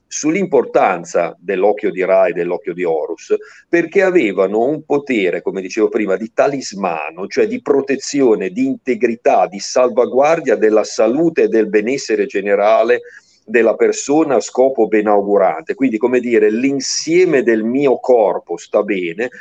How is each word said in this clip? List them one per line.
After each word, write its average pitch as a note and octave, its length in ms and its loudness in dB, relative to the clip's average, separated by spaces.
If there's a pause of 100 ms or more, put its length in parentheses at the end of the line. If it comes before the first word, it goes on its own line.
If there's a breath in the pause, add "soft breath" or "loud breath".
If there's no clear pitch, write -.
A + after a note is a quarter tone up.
sull'importanza A#2+ 1300 0
dell'occhio G2 520 0
di F2+ 120 -4
Ra F#2+ 240 4
e F2 60 -2
dell'occhio F2 400 -6
di F2+ 120 -6
Horus, D#2+ 500 -4 (340 loud breath)
perché E3+ 340 0
avevano G#2+ 600 2
un D3+ 200 -4
potere, G#2 580 -2
come F#2+ 180 -6
dicevo G#2 280 0
prima, G2+ 280 -2
di A2+ 160 -8
talismano, F#2+ 960 -4
cioè A2+ 200 0
di - 140 -6
protezione, C3 880 0
di B2 160 -2
integrità, A#2+ 800 0
di F#2 120 -10
salvaguardia B2+ 1000 0
della G#2+ 280 2
salute C3+ 580 0
e G#2+ 60 2
del G#2+ 200 2
benessere G#2 580 -2
generale G#2+ 760 2 (420 loud breath)
della A2+ 320 2
persona C#3 600 0
a - 40 2
scopo B2+ 480 0
benaugurante. G2+ 840 2
Quindi, B2+ 220 -2
come B2 220 0
dire, A2+ 320 2
l'insieme C#3 920 0
del A2 200 0
mio B2+ 360 0
corpo F#2+ 580 0
sta - 260 -2
bene, F#2+ 460 -4 (120)